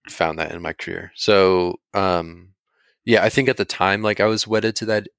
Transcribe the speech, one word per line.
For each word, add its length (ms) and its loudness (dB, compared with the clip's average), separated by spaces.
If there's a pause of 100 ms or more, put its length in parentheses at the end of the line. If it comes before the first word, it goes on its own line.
found 300 -4
that 140 -6
in 100 -12
my 100 -8
career. 420 -12
So, 680 2 (140)
um, 600 -4 (500)
yeah, 200 4
I 60 6
think 180 0
at 80 2
the 80 -2
time, 380 -2
like, 180 0
I 60 4
was 200 0
wedded 300 0
to 100 -6
that, 220 0 (100)